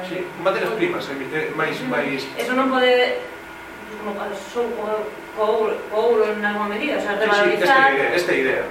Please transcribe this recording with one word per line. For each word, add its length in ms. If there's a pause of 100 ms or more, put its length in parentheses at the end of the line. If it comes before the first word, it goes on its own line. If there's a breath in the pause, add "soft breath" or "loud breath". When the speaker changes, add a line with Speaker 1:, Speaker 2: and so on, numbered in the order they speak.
Speaker 1:
Sí, 100 (240)
materias 300
Speaker 2:
o 80
Speaker 1:
primas, 320
é, 60
é 260 (160)
máis, 220
Speaker 2:
Ujú. 100
Speaker 1:
máis 320 (160)
Speaker 2:
Eso 160
non 160
pode 640 (640)
como 160
pa-, 180
so-, 400
co, 320 (300)
co 60
ouro, 320 (160)
co 60
ouro 360
en 120
alguma 240
medida, 300
o 40
sea, 120
Speaker 1:
Sí, 80
sí, 40
Speaker 2:
revalorizar. 400
Speaker 1:
esta 280
idea, 200
esta 200
idea, 360